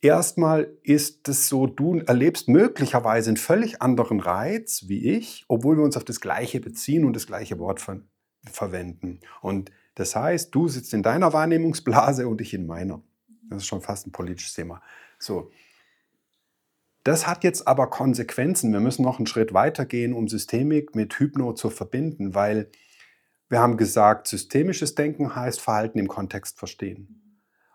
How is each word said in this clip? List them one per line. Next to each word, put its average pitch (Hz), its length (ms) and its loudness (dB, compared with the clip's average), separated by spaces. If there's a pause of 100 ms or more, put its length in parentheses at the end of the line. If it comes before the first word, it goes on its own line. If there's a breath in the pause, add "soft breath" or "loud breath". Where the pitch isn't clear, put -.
erstmal 160 680 4 (120)
ist 147 460 0
es 135 200 0
so, 135 180 2
du 156 340 0
erlebst - 480 2
möglicherweise 117 840 4
einen 110 80 4
völlig 226 440 0
anderen 117 380 2
Reiz 101 680 -4
wie 101 280 -2
ich, - 320 -10
obwohl 131 300 2
wir 151 60 4
uns 139 120 0
auf 120 80 -6
das - 160 -10
Gleiche 120 400 -4
beziehen 147 440 -2
und 120 120 2
das 107 100 -6
gleiche 101 320 -8
Wort 95 220 -6
ver-, 101 220 -12 (480)
verwenden. 90 680 -10 (200 loud breath)
Und 95 300 -6 (240 soft breath)
das - 220 -6
heißt, 156 380 -2
du 165 140 2
sitzt 127 240 -6
in 107 100 0
deiner 151 300 2
Wahrnehmungsblase 151 960 4
und 110 120 -2
ich - 140 -8
in 92 120 -6
meiner. 85 340 -8 (480)
Das 101 140 -10
ist - 60 -8
schon 98 140 -6
fast - 240 -8
ein 92 60 -14
politisches 90 420 -10
Thema. 85 280 -10 (360 loud breath)
So. 87 320 -8 (1500 soft breath)
Das 160 220 2
hat 175 180 -2
jetzt 180 240 0
aber 131 200 4
Konsequenzen. 123 840 0
Wir 101 80 2
müssen 127 220 2
noch 127 160 2
einen 110 80 -2
Schritt 110 280 0
weiter 135 320 2
gehen, 120 280 -2
um 113 140 -2
Systemik 143 680 0
mit 107 240 -2
Hypno 139 340 0
zu 113 180 -4
verbinden, 101 640 -6
weil 104 360 0 (800 soft breath)
wir 120 120 2
haben 120 160 6
gesagt, 107 520 4
systemisches 156 680 -2
Denken 147 420 -2
heißt 123 240 -4
Verhalten 110 380 0
im 98 100 0
Kontext 98 500 -8
verstehen. - 840 -14 (320)